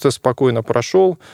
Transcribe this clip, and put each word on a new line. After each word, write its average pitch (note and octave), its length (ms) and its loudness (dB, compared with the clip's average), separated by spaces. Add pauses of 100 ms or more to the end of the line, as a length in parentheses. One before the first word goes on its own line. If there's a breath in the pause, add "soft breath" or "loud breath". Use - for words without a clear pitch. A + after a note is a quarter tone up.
я C#3 60 2
спокойно B2 520 0
прошёл. F3+ 560 0 (160 loud breath)